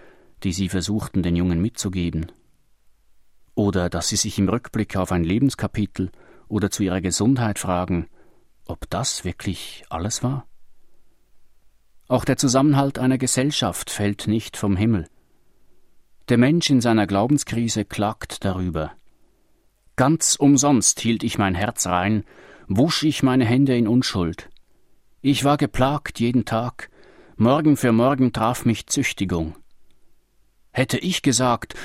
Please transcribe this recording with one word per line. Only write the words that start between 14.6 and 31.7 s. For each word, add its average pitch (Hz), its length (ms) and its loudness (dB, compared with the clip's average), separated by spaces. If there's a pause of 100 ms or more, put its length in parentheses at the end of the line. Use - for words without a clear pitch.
Himmel. 104 320 0 (1200)
Der 120 80 4
Mensch 151 320 4
in 131 140 4
seiner 113 240 2
Glaubenskrise 107 800 0
klagt - 580 -6
darüber. 90 480 -4 (1040)
„Ganz 147 400 2
umsonst 143 640 4
hielt 113 240 -2
ich - 140 -4
mein 98 160 2
Herz 101 320 -4
rein, 95 380 0 (440)
wusch 131 340 2
ich 151 200 0
meine 131 240 4
Hände 127 280 4
in 117 140 2
Unschuld. 98 600 0 (720)
Ich 135 220 0
war 143 120 4
geplagt 139 640 -2
jeden 120 240 2
Tag, - 460 -6 (480)
Morgen 139 400 4
für 123 140 2
Morgen 127 420 4
traf 113 320 -2
mich 113 220 -2
Züchtigung. 87 680 -2 (1120)
Hätte - 280 -2
ich - 240 -4
gesagt, 123 520 0 (100)